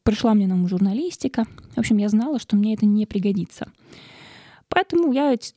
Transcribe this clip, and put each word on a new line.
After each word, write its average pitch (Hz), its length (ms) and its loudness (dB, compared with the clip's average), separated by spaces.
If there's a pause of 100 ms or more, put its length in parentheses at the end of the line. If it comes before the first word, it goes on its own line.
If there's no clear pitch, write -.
пришла 220 300 2
мне 202 140 4
на 185 80 0
ум 180 120 2
журналистика. 220 800 -2 (300)
В - 40 -2
общем, 220 180 2
я 202 120 0
знала, 233 300 0
что - 160 -2
мне 208 180 2
это 214 120 0
не 208 200 2
пригодится. 196 680 -4 (1000)
Поэтому 339 380 0
я 277 240 2
т-, - 220 -10